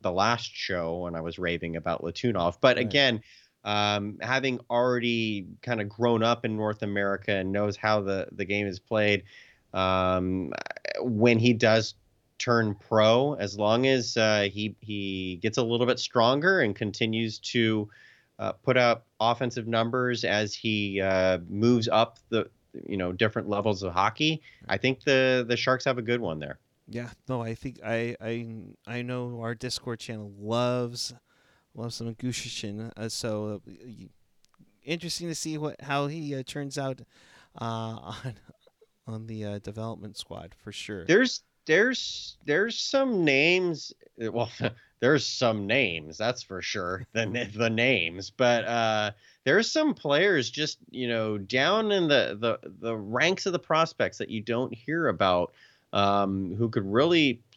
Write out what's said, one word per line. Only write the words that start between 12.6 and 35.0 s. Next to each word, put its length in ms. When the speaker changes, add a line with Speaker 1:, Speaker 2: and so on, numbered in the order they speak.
Speaker 1:
pro, 580
as 240
long 280
as, 300
uh, 360
he, 280
he 600
gets 160
a 60
little 220
bit 140
stronger 600
and 160
continues 600
to, 500
uh, 140
put 240
up 280
offensive 480
numbers 560
as 300
he, 480
uh, 380
moves 400
up 300
the, 200
you 100
know, 160
different 380
levels 340
of 80
hockey, 500
I 80
think 260
the, 420
the 120
Sharks 260
have 140
a 60
good 180
one 180
there. 200
Speaker 2:
Yeah, 220
no, 140
I 120
think 300
I, 380
I, 340
I 160
know 400
our 140
Discord 440
channel 400
loves 760
we'll 80
have 80
some 220
Gushichin. 840
Uh, 100
so, 580
uh, 60
y-, 240
interesting 460